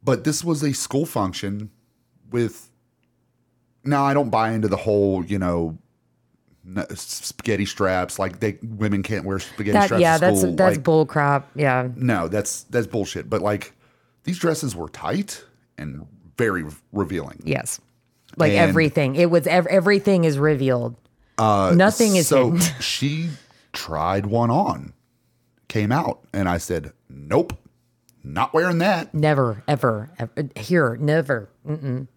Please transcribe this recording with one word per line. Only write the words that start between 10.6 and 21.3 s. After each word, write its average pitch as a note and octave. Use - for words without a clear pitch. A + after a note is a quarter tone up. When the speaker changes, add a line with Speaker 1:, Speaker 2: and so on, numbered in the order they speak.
Speaker 1:
Like, C3+
Speaker 2:
bull D#3
crap. C#3+
Yeah. B2+
Speaker 1:
no, A2
that's, G2+
that's A#2
bullshit. F#2+
But, G2
like, G#2
these F3+
dresses D3+
were E2
tight E3
and D2
very G2
re-, D2+
revealing. F2
Speaker 2:
Yes. -
Like, F3
Speaker 1:
And G3+
Speaker 2:
everything. D#3
It E3+
was, E3+
ev-, F3
everything G3
is D3
revealed. C3